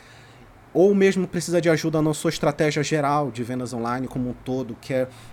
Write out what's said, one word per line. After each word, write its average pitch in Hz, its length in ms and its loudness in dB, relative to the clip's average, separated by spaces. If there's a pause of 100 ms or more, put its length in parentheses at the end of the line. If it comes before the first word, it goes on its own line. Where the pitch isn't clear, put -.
(720)
ou 196 220 6
mesmo 190 320 4
precisa 170 320 -2
de 165 100 2
ajuda 156 320 2
na 156 120 2
sua 165 160 -4
estratégia 151 540 0
geral 143 480 0
de 120 120 -8
vendas 123 300 -6
online 120 340 -4
como 123 220 -4
um 120 40 -8
todo, 127 460 -6
que - 140 -8
é 127 160 0 (240)